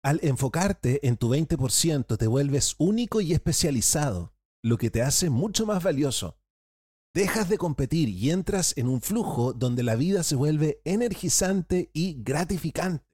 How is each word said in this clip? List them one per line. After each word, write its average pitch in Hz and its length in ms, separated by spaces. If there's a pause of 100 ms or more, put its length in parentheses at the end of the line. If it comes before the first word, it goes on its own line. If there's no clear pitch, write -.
Al 147 200
enfocarte 143 800
en 120 120
tu 117 120
veinte 156 280
por 127 140
ciento 139 460
te 113 100
vuelves 135 500
único 220 420
y 165 140
especializado, 143 1000 (300)
lo 113 140
que 113 120
te 113 120
hace 147 280
mucho 190 360
más 202 180
valioso. 135 560 (760)
Dejas 190 360
de 214 80
competir 151 500
y 104 240
entras 190 460
en 123 100
un 127 140
flujo 143 500
donde 123 320
la 113 120
vida 170 280
se 151 120
vuelve 151 500
energizante 185 1080
y 156 300
gratificante. 160 920